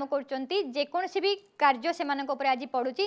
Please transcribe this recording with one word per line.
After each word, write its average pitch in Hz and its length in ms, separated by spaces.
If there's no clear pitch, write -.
କରୁଛନ୍ତି, 269 580
ଯେକୌଣସି 294 560
ବି 381 120
କାର୍ଯ୍ୟ 277 340
ସେମାନଙ୍କ 285 360
ଉପରେ 277 200
ଆଜି 262 160
ପଡ଼ୁଛି, 254 420